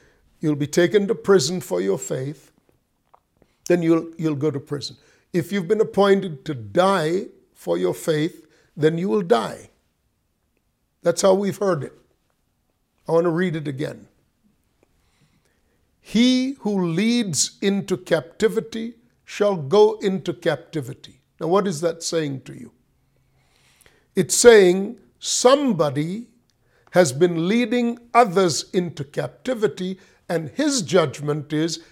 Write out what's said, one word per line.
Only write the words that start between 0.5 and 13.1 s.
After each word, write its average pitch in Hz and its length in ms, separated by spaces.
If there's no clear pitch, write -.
be 139 120
taken 175 400
to 226 80
prison 180 440
for 180 220
your 190 160
faith, 143 540
then 175 160
you'll, 165 340
you'll 156 180
go 143 140
to 135 120
prison. - 340
If 175 180
you've 196 160
been 208 140
appointed 196 640
to 156 80
die 170 760
for 175 240
your 180 160
faith, 156 540
then 160 200
you 185 120
will 214 120
die. 139 480
That's 170 180
how 196 120
we've 196 240
heard 180 260
it. - 100
I 151 40